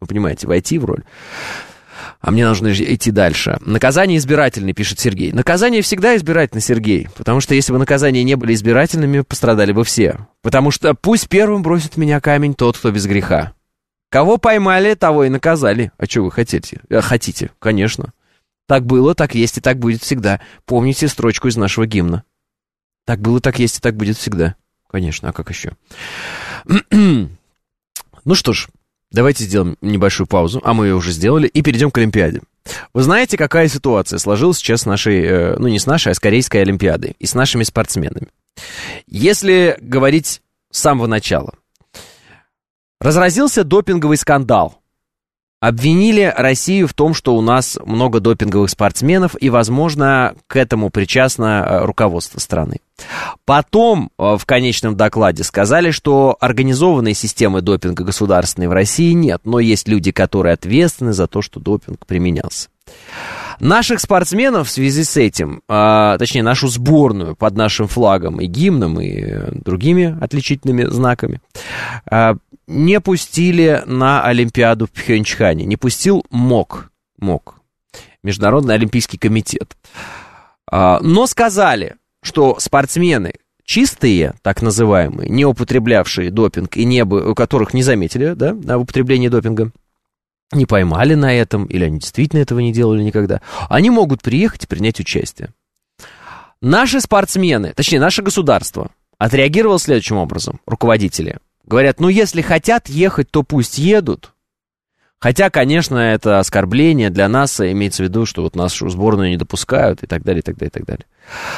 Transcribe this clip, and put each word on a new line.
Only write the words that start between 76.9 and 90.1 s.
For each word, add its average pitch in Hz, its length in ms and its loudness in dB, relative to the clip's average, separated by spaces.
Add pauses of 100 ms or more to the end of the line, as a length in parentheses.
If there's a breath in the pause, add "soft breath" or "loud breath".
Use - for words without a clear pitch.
мок, 92 380 -6 (640 loud breath)
Международный 107 520 0
Олимпийский 110 440 -2
комитет. - 580 -2 (920 loud breath)
А, - 300 4
но 185 260 4
сказали, 190 680 0 (260)
что 135 380 2
спортсмены 139 720 0 (300)
чистые, 110 800 2
так - 180 -2
называемые, 104 680 0
не 135 160 2
употреблявшие 110 840 0
допинг 98 460 -2
и 117 80 2
не 123 200 2
бы-, 98 260 0
у 107 40 0
которых 117 380 0
не 127 100 0
заметили, 127 520 0
да, 143 160 -2
об 139 320 -2
употреблении 127 460 0
допинга, 113 440 -2 (800)